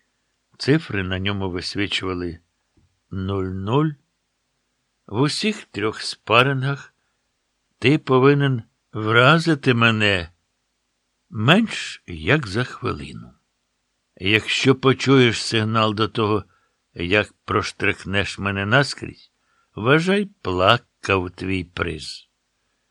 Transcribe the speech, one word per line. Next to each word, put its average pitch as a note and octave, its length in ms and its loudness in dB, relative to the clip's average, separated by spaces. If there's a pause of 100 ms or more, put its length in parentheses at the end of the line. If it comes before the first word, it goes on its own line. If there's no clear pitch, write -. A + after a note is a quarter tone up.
(580)
Цифри A#2+ 440 0
на F#2 160 -4
ньому G2 320 -4
висвічували F2+ 880 -6 (720)
нуль F#2+ 340 -4
нуль. G#2 460 -2 (1160)
В G#2 140 -4
усіх G#3 440 -2
трьох G#2 360 -6
спарингах C3+ 920 0 (840)
ти C#3 200 2
повинен C3 640 2 (300)
вразити C3+ 840 4
мене G#2+ 580 2 (960)
менш D#3 760 0
як F#2+ 400 -2
за G#2 180 -4
хвилину. C2+ 640 -10 (840)
Якщо G#2+ 580 2
почуєш C3 680 2
сигнал A2 520 0
до G#2+ 140 0
того, G#2 360 -2 (500)
як F#2 380 0 (120)
проштрихнеш G2 960 -4
мене G2 280 -4
наскрізь, - 680 -2 (420)
вважай, E3 500 2
плакав F#2 1040 0
твій F#2 340 -6
приз. E2+ 640 -10 (640)